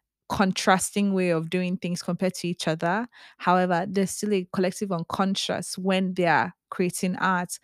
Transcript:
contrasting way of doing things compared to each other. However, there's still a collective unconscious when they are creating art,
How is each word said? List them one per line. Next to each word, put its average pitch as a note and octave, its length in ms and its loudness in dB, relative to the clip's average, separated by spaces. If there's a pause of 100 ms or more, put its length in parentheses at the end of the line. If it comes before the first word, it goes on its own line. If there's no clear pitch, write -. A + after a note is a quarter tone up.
(280)
contrasting G3 840 2
way F#3 180 2
of D#3+ 200 0
doing F3+ 260 0
things F3 260 -6
compared F#3 320 -2
to - 140 -6
each F3 200 -4
other. E3+ 400 0 (300)
However, F3+ 480 4
there's F#3+ 260 0
still G#3 200 -4
a F#3 200 0
collective F#3+ 400 -2
unconscious - 840 -2
when F#3+ 380 0
they F3+ 120 2
are D3 280 2 (160)
creating F3+ 460 -2
art, F3+ 480 -2